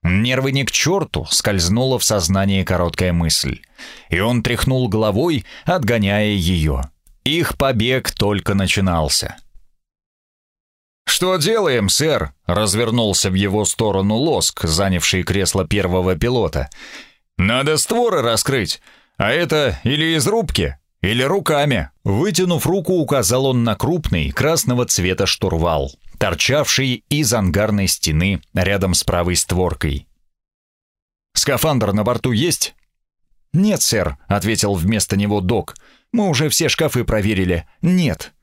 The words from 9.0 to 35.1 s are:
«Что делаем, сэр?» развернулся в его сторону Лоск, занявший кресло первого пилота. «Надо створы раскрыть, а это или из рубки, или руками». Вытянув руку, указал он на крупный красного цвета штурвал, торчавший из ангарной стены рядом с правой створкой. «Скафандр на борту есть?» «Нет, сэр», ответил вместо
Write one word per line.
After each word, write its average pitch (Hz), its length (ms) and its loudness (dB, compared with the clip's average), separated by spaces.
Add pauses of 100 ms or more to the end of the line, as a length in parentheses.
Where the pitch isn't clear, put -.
«Что 185 300 0
делаем, 151 520 2
сэр?» 139 440 0 (120)
развернулся 107 840 0
в 92 60 0
его 98 300 0
сторону 101 500 0
Лоск, 123 480 -2
занявший 90 600 0
кресло 95 420 0
первого 92 500 0
пилота. 101 540 -2 (680)
«Надо 131 400 2
створы 226 440 0
раскрыть, 117 600 -2 (360)
а 107 140 0
это 147 520 0
или 156 340 0
из 139 100 0
рубки, 160 500 -2 (240)
или 113 220 0
руками». 147 680 0 (120)
Вытянув 170 640 0
руку, 180 280 0
указал 131 500 0
он 127 180 2
на 110 120 0
крупный 117 560 -2
красного 127 540 0
цвета 92 400 0
штурвал, 80 680 0 (240)
торчавший 127 920 0
из 147 240 0
ангарной 101 540 2
стены 85 540 0 (120)
рядом 95 400 0
с - 100 0
правой 87 320 0
створкой. 82 720 -2 (1300)
«Скафандр 127 600 2
на 107 100 2
борту 123 280 0
есть?» 156 440 -2 (800)
«Нет, 196 280 2
сэр», 85 360 -2 (100)
ответил 101 460 0
вместо 98 420 0